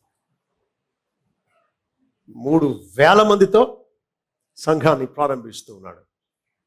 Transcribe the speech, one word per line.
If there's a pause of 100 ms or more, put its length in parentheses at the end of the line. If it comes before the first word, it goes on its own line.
(2250)
మూడు
వేల
మందితో (680)
సంఘాన్ని
ప్రారంభిస్తూ
ఉన్నాడు. (680)